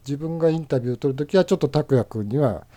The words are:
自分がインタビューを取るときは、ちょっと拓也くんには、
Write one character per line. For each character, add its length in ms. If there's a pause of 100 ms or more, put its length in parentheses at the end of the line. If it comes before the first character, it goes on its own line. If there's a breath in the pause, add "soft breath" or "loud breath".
自 120
分 200
が 120
イ 80
ン 80
タ 160
ビ 60
ュ 40
ー 40
を 20
取 160
る 40
と 80
き 120
は、 80
ち 80
ょ 20
っ 40
と 100
拓 260
也 100
く 200
ん 20
に 100
は、 280 (120)